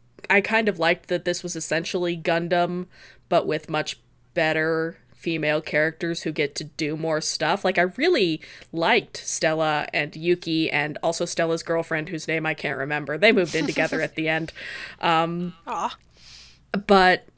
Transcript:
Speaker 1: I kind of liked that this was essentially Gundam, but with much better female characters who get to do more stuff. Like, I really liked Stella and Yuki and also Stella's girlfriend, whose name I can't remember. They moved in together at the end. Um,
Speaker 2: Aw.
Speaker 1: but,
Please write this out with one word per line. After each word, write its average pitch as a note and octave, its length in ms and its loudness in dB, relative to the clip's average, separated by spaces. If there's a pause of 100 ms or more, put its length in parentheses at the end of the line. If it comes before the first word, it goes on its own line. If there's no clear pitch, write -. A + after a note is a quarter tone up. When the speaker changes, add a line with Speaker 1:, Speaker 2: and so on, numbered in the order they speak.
(280)
Speaker 1:
I G3+ 120 4
kind A3 280 2
of F3+ 120 0
liked E3+ 280 2
that F3 160 -2
this F3 200 -2
was F3 100 -6
essentially E3+ 600 -2
Gundam, F3 720 0 (420)
but F3 180 4
with D#3 240 -4
much D3+ 300 -4 (340)
better D#3+ 640 0 (160)
female D#3 460 -2
characters D#3+ 600 -2
who D#3+ 100 -2
get D3 240 -2
to - 80 -6
do D3+ 320 -4
more D#3+ 240 -2
stuff. E3 440 0
Like, F#3 140 0
I F3 40 6
really F#3 580 2 (320)
liked E3 460 0
Stella D#3 760 0
and D#3 220 -4
Yuki E3 520 0
and D3 320 -2
also E3+ 260 0
Stella's E3 360 0
girlfriend, D#3+ 460 -2
whose D#3+ 180 -8
name D#3+ 180 -2
I D#3+ 100 -2
can't D3 240 -6
remember. D3 380 -4
They F#3+ 140 6
moved F3+ 240 2
in D#3+ 120 0
together D#3+ 340 -2
at - 160 -4
the D#3+ 120 -2
end. D#3+ 240 -2 (480)
Um, E3+ 540 0 (140)
Speaker 2:
Aw. G#3+ 280 -6 (920)
Speaker 1:
but, F#3 380 6 (120)